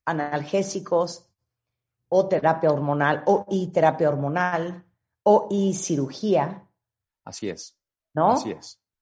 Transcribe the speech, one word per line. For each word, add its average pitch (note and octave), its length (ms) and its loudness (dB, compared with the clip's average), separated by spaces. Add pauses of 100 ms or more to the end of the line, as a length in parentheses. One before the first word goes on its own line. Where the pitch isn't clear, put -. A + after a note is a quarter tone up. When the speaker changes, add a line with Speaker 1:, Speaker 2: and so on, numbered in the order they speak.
Speaker 1:
analgésicos E3+ 1200 -4 (800)
o F#3 180 4
terapia D#3+ 440 2
hormonal D3 540 0
o G3+ 240 2
y F#3 180 -2
terapia D#3+ 420 2
hormonal E3+ 760 -2 (380)
o G#3 260 6
y G3 240 0
cirugía. D#3+ 920 -2 (560)
Speaker 2:
Así - 260 -10
es. - 300 -14 (340)
Speaker 1:
¿No? E3+ 200 2
Speaker 2:
Así B2+ 180 -4
es. - 300 -16 (200)